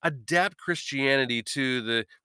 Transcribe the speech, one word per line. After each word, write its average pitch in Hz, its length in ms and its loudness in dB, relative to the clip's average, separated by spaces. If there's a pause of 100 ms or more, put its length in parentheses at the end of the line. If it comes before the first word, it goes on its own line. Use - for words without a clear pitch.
adapt 165 560 0
Christianity 135 840 0
to 127 380 -2
the, 113 260 -2 (180)